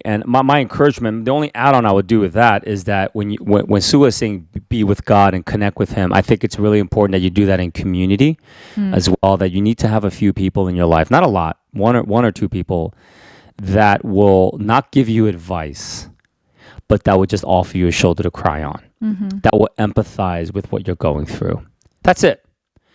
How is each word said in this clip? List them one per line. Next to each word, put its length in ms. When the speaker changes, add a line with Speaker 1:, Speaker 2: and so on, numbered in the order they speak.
Speaker 1:
And 200
my, 180
my 160
encouragement, 680
the 60
only 240
add-on 320
I 40
would 160
do 120
with 140
that 340
is 160
that 320
when 160
you, 100
when, 240
when 160
Sua 260
is 80
saying 380
b-, 160
be 140
with 220
God 280
and 120
connect 340
with 140
him, 200
I 80
think 220
it's 160
really 200
important 340
that 80
you 100
do 160
that 120
in 120
community 680
Speaker 2:
Mm. 180
Speaker 1:
as 160
well, 140
that 140
you 100
need 180
to 80
have 160
a 80
few 220
people 340
in 80
your 100
life, 240
not 140
a 40
lot, 300
one 240
or, 80
one 220
or 60
two 180
people 440
that 440
will 540
not 320
give 180
you 180
advice, 800
but 160
that 160
would 100
just 140
offer 340
you 100
a 40
shoulder 320
to 80
cry 320
on, 180
Speaker 2:
Mm-hmm. 260
Speaker 1:
that 100
will 240
empathize 760
with 180
what 160
you're 80
going 300
through. 360
That's 200
it. 200